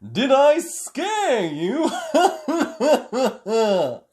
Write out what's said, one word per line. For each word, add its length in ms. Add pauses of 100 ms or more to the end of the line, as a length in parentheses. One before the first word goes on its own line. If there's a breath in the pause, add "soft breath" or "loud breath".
Did 300
I 280
scare 840
you? 480
<laughs> 2000 (120)